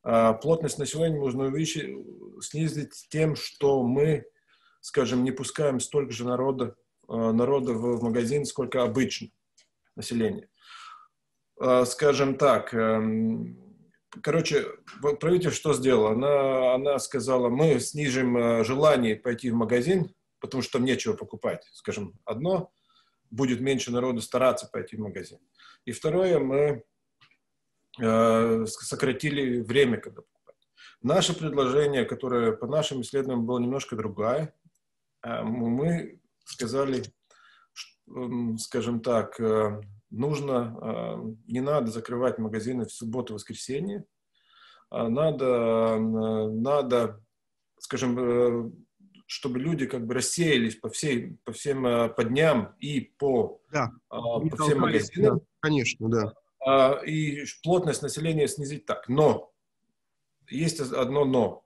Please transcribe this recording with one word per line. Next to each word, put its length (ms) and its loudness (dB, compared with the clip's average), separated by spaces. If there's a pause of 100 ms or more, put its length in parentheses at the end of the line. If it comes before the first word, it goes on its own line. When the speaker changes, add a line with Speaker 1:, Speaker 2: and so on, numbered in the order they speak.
Speaker 1:
Э, 360 4
плотность 380 0
населения 400 0
можно 260 0
увеличить, 440 -2 (540)
снизить 680 -6
тем, 260 2
что 480 2
мы, 400 2 (560)
скажем, 420 0
не 80 2
пускаем 480 -2
столько 340 -2
же 120 -8
народа, 500 -2 (340)
э, 40 -10 (200)
народа 400 2
в, 260 0
в 40 -2
магазин, 420 0
сколько 380 -2
обычно 460 -2 (680)
население. 540 -4 (1120)
Э, 240 4
скажем 520 2
так, 380 4
эм, 840 0 (680)
короче, 440 0 (340)
в-, 160 2
правительство 560 2
что 20 4
сделало? 380 4
Она, 640 4
она 240 2
сказала: 500 0
«Мы 320 4
снижим, 560 0
э, 280 4
желание 520 4
пойти 340 -4
в 40 0
магазин, 600 2 (260)
потому 220 -4
что 160 -8
там 60 2
нечего 300 0
покупать». 500 -6 (100)
Скажем, 400 -8 (100)
одно, 480 -2 (580)
будет 300 0
меньше 320 -2
народу 280 0
стараться 520 2
пойти 240 -8
в 40 -10
магазин. 380 -10 (460)
И 80 -8
второе, 460 2
мы, 460 0 (1160)
э, 680 4
с-, 200 -10
сократили 720 -2
время, 380 4
когда 240 -14
покупать. 340 -20 (460)
Наше 340 2
предложение, 680 2
которое 480 0
по 140 -6
нашим 340 -2
исследованиям 460 -2
было 120 -2
немножко 380 -4
другое, 580 -4 (720)
э, 40 -10
м-, 420 -4
мы 500 -2 (240)
сказали, 580 -4 (680)
ш-, 240 -18 (120)
м, 500 -6
скажем 420 -4
так, 400 -2
э, 400 0 (300)
нужно, 720 -2
э, 720 -8
не 80 -2
надо 300 0
закрывать 480 -2
магазины 480 -4
в 60 -16
субботу, 420 -6
воскресенье, 680 -8 (880)
а 180 -4
надо, 360 0
э, 540 2
надо, 1200 0 (560)
скажем, 400 -2
э, 520 2 (560)
чтобы 320 -6
люди 280 -2
как 200 -6
бы 80 -4
рассеялись 640 0
по 120 -10
всей, 560 -4
по 80 -10
всем, 340 -4
э, 220 2
по 160 -2
дням 560 2
и 200 -4 (180)
по, 420 0 (100)
Speaker 2:
Да. 200 -2 (200)
Speaker 1:
э, 60 -10 (260)
Speaker 2:
Не 80 0
Speaker 1:
по 60 -8
всем 220 2
Speaker 2:
толкались, 0 -
Speaker 1:
магазинам. 640 2
Speaker 2:
да, 40 -20 (160)
конечно, 480 0
да. 240 0 (340)
Speaker 1:
А, 260 6 (120)
и 400 -4
ш-, 180 -14
плотность 380 2
населения 480 0
снизить 380 -8
так. 240 -6
Но 420 4 (960)
есть 320 -2
оз-, 140 -4
одно 320 2
но. 400 0